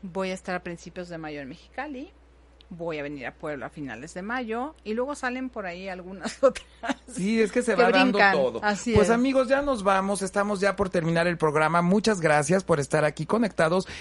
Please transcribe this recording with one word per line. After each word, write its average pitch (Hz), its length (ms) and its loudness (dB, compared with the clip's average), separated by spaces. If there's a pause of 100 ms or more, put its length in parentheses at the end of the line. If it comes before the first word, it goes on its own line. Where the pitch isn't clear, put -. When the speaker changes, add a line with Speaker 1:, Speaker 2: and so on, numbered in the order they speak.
Speaker 1:
Voy 190 280 -6
a 185 40 -6
estar 185 200 -8
a 180 80 -6
principios 175 460 -14
de 175 100 -12
mayo 151 220 -10
en 135 80 -12
Mexicali. 277 640 -14 (560)
Voy 165 300 -8
a 143 60 -6
venir 143 240 -10
a - 40 -10
Puebla 147 340 -10
a 151 40 -14
finales 135 440 -12
de 180 80 -10
mayo. 240 600 -8
Y 214 120 -8
luego 254 200 -4
salen 254 360 -8
por 208 160 -10
ahí 180 220 -10
algunas 185 500 -10
<laughs> - 40 0
otras 254 240 2 (400)
Speaker 2:
Sí, 220 340 0
es 214 120 2
que 247 100 0
se 214 140 0
Speaker 1:
que 247 60 6
Speaker 2:
va 233 80 6
dando 196 280 4
Speaker 1:
brincan. 202 140 8
Speaker 2:
todo. 127 320 0
Speaker 1:
Así 208 280 0
Speaker 2:
Pues, 208 140 6
Speaker 1:
es. 226 80 4
Speaker 2:
amigos, 262 320 4
ya 269 160 2
nos 262 220 -2
vamos. 196 380 2
Estamos 202 360 -2
ya 196 160 0
por 190 160 -2
terminar 170 380 2
el 175 100 -2
programa. 156 420 2
Muchas 196 400 2
gracias 156 440 4
por 160 160 2
estar 151 240 2
aquí 151 200 -2
conectados 185 640 0 (140)